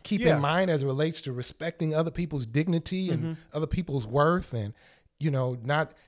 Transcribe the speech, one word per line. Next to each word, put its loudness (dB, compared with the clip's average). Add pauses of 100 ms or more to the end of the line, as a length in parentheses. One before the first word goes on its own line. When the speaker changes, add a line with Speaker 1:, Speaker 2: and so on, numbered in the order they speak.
Speaker 1:
keep -2
Speaker 2:
Yeah. 6
Speaker 1:
in 2
mind 2
as 2
it 0
relates -2
to -8
respecting -6
other 2
people's -4
dignity 0
and 0
Speaker 2:
Mm-hmm. -4 (200)
Speaker 1:
other -2
people's -2
worth 2
and, -4 (460)
you 0
know, 0
not 0 (160)